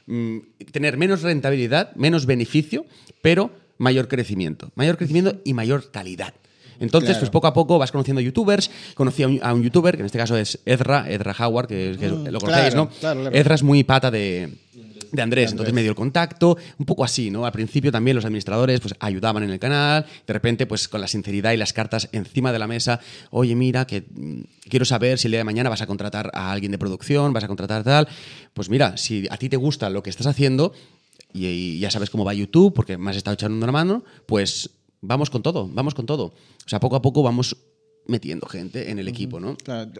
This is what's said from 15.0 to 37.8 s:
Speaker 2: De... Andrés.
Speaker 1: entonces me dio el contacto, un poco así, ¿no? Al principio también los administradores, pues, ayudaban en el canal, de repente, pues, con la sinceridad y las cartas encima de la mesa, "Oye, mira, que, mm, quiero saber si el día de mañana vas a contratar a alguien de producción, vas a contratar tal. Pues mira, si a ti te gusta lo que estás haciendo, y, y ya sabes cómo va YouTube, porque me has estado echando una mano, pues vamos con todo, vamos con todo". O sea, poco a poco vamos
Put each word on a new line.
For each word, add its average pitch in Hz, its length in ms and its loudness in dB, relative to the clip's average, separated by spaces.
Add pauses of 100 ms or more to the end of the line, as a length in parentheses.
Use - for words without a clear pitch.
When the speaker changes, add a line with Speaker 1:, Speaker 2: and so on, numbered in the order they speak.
Speaker 2:
De... 139 100 -2
Andrés. 120 300 2
Speaker 1:
entonces 113 200 -2
me 120 80 2
dio 110 120 2
el 104 40 -2
contacto, 170 600 2 (200)
un 143 60 -4
poco - 180 0
así, 117 280 -2
¿no? 113 160 -2
Al 117 60 -2
principio 117 380 0
también 117 240 2
los 113 120 0
administradores, 113 540 0
pues, 98 200 -8
ayudaban 104 440 0
en 98 80 -4
el 92 60 -4
canal, 147 460 0 (220)
de 110 80 -6
repente, 117 320 0
pues, 107 200 -4
con 104 140 -6
la 95 80 -6
sinceridad 101 440 0
y 117 40 4
las 107 160 -2
cartas 110 400 -4
encima 120 400 -2
de 113 60 -2
la 107 80 -4
mesa, 117 340 -2 (300)
"Oye, 120 240 2
mira, 127 320 2
que, 101 160 -6 (120)
mm, 69 260 -10 (280)
quiero 127 160 2
saber 123 340 2
si 117 100 0
el 110 40 0
día 113 80 0
de 113 40 -2
mañana 113 260 -2
vas 104 100 -4
a 107 60 -6
contratar 101 480 -6
a 95 180 -6
alguien 101 200 -4
de 98 60 -6
producción, 139 540 0
vas 110 120 -2
a 101 40 -8
contratar 101 360 -4
tal. 147 220 4 (460)
Pues 92 160 -8
mira, 110 300 2
si 101 320 -4
a 101 80 -10
ti 131 100 -6
te 135 80 0
gusta 127 320 -2
lo 98 140 -4
que 95 80 -10
estás 110 160 -4
haciendo, 139 480 2 (580)
y, 92 140 -6
y 87 320 -4
ya 98 120 -2
sabes 101 200 -4
cómo 110 160 -2
va 101 80 -2
YouTube, 160 400 6
porque 95 240 -2
me 98 140 -6
has 98 40 -4
estado 101 160 -4
echando 107 320 -2
una 123 80 0
mano, 185 320 0 (220)
pues - 420 -2 (340)
vamos 135 280 -2
con 120 120 -2
todo, 143 260 -2
vamos 127 260 -4
con 120 100 -8
todo". 120 300 -4 (300)
O - 40 -20
sea, 104 120 -2
poco 127 160 2
a 127 60 2
poco 135 200 4
vamos 123 340 0 (520)